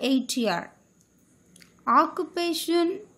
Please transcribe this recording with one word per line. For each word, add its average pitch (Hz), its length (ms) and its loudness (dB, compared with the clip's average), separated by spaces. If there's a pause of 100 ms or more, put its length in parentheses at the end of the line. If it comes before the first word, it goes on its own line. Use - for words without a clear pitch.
Eitiyar. 240 640 0 (1160)
Occupation, 339 1120 0 (180)